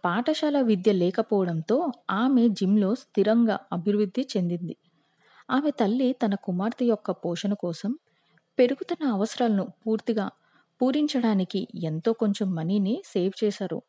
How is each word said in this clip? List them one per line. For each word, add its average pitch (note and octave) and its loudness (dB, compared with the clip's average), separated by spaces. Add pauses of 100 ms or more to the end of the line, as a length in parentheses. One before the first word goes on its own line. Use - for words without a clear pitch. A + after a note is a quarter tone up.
పాఠశాల C#4+ 0
విద్య G#3+ 2
లేకపోవడంతో F#3 0 (340)
ఆమె A#3+ 4
జిమ్‌లో G3+ 2
స్థిరంగా A3 2 (160)
అభివృద్ధి G3+ 0
చెందింది. F3 -4 (760)
ఆమె C#4+ 2
తల్లి B3 0
తన A3 -2
కుమార్తె G3 -4
యొక్క A3 0
పోషణ F3+ -4
కోసం F#3 -6 (680)
పెరుగుతున్న C#4 0
అవసరాలను G#3 0 (140)
పూర్తిగా G#3+ -2 (540)
పూరించడానికి A#3 0
ఎంతో D#3+ -2
కొంచెం G3+ 0
మనీని G3 -2
సేవ్ F#3+ -2 (120)
చేశారు. G3 -4